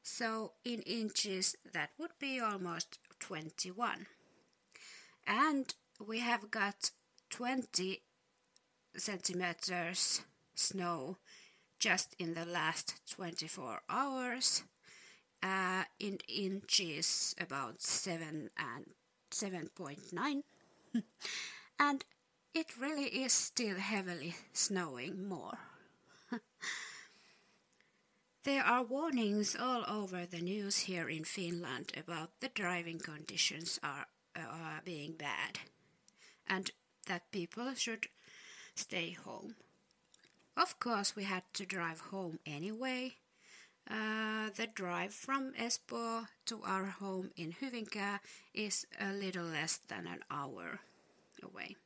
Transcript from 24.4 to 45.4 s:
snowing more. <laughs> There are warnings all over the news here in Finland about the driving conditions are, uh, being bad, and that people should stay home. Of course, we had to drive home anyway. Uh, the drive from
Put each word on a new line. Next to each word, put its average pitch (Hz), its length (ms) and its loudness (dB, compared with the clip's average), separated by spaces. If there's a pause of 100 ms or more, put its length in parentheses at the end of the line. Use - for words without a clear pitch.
snowing 180 760 4
more. 135 300 -6 (760)
<laughs> 233 80 -6 (2000)
There 277 220 4
are 254 180 6
warnings 233 720 4
all 247 340 2
over 185 380 -4
the 175 140 -8
news 196 380 2 (100)
here 170 200 -2
in 156 140 -4
Finland 175 720 -4
about 165 440 -8
the 262 80 -6
driving 170 500 -2
conditions 156 840 -2
are, 139 280 -4 (260)
uh, 156 500 -8
being 156 280 -6
bad, 147 480 -4 (880)
and 190 240 0 (340)
that 180 240 -4
people 226 440 -4
should 226 340 -2 (640)
stay 170 380 -2
home. 202 420 -10 (1040)
Of - 240 4
course, 214 340 4
we 208 80 -4
had 190 220 -2 (100)
to 202 100 -4
drive 170 360 -2 (100)
home 180 340 -4
anyway. 226 720 -4 (720)
Uh, 220 640 0
the 226 120 -2
drive 180 480 -4
from 269 400 -2